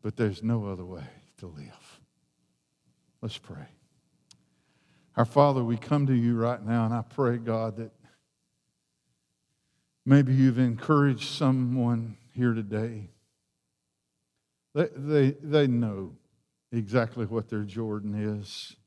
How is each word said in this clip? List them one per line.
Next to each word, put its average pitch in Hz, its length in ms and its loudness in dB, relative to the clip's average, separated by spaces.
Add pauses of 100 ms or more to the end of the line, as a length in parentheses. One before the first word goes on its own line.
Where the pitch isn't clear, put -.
But 107 160 -8
there's 104 240 -2
no 113 240 -2
other 92 180 -8
way 87 220 -12 (320)
to - 80 -16
live. - 540 -20 (1200)
Let's - 160 -10
pray. 73 300 -18 (1500)
Our 117 100 2
Father, 139 380 4
we 117 140 -2
come 143 300 0
to 135 60 2
you 120 220 2
right 117 300 -2
now, 113 200 0
and 113 80 -2
I 113 100 -4
pray, 120 340 -2
God, 113 400 -4
that 113 140 -12 (2000)
maybe 135 300 6
you've 131 240 6
encouraged 127 720 2
someone 120 880 0 (160)
here 123 200 2
today. 107 580 -6 (1600)
They, 151 220 0
they, 139 360 4 (120)
they 147 240 4
know 107 460 -2 (580)
exactly 113 560 -2
what 113 220 -6
their 107 120 -4
Jordan 104 800 -6
is. - 340 -16 (120)